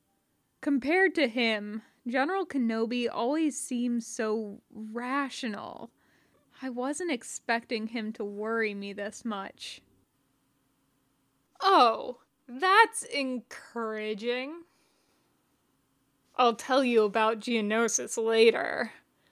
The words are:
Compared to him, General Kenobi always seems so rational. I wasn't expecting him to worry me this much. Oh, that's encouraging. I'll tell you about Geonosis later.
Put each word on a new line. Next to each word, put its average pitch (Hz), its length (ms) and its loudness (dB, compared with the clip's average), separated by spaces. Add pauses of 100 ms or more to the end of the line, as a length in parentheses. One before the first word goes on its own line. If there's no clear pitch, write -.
(600)
Compared 294 560 2
to 302 100 4
him, 220 560 0 (240)
General 294 400 0
Kenobi 233 680 0
always 294 460 0
seems 240 480 -2
so 220 540 -4 (120)
rational. 240 1200 -6 (720)
I 269 60 -6
wasn't 277 420 -4
expecting 233 800 -4
him 220 240 -6
to 220 120 -6
worry 214 500 -2
me 202 180 -10
this 202 320 -10
much. - 560 -8 (1800)
Oh, 320 580 4 (300)
that's 381 540 4
encouraging. 240 1600 -6 (1700)
I'll 233 180 6
tell 262 300 2
you 240 180 4
about 220 380 2
Geonosis 226 760 -2
later. 226 760 4 (400)